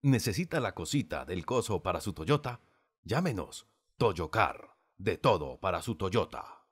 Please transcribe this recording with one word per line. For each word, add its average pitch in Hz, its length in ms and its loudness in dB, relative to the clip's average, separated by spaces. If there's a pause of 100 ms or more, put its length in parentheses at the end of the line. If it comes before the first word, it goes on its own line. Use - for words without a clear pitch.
¿Necesita 139 580 2
la 107 140 -2
cosita 85 500 -2
del 87 220 -4
coso 107 360 0
para 82 200 -2
su 98 100 -4
Toyota? 123 480 -2 (420)
Llámenos, 113 640 -4 (300)
Toyocar, 90 800 0 (220)
de 95 180 -2
todo 78 420 2
para 87 220 0
su 107 140 -4
Toyota. 95 500 -2 (280)